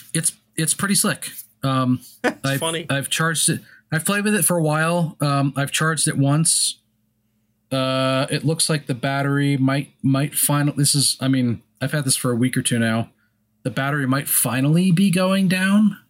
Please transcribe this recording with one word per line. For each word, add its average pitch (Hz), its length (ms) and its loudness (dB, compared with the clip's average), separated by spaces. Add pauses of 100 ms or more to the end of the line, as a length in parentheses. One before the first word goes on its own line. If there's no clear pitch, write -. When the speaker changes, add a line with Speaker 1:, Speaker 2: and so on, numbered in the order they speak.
(140)
Speaker 1:
It's, 160 180 -2 (240)
it's 160 180 -2
pretty 196 220 0
slick. - 340 -2 (320)
Um, 131 380 2 (120)
Speaker 2:
<laughs> - 100 -14
That's - 220 -2
Speaker 1:
I've, 135 160 -2
Speaker 2:
funny. 165 300 -4
Speaker 1:
I've 135 200 -2
charged 160 380 0
it. 160 120 -2 (300)
I've 156 140 -2
played 202 200 0
with 208 100 2
it 220 100 0
for 180 140 0
a 165 40 2
while. 160 580 0
Um, 139 360 0
I've 139 160 -2
charged 160 360 0
it - 100 -2
once. 143 580 2 (920)
Uh, 131 600 0
it - 140 -2
looks 160 260 0
like 151 160 -2
the 139 80 -4
battery 139 600 0
might, 135 340 0 (120)
might 135 320 0
final-, 147 400 0
this 143 200 0
is, 135 260 0
I 131 80 0
mean, 127 340 0 (180)
I've 131 120 -4
had 151 120 -4
this 131 120 0
for 131 140 -2
a 120 60 -2
week 123 200 0
or 127 60 0
two 120 160 -2
now. 113 320 0 (520)
The 127 80 -4
battery 139 360 -2
might 135 220 -2
finally 147 640 2
be 196 180 4
going 190 380 2
down. 196 500 2 (120)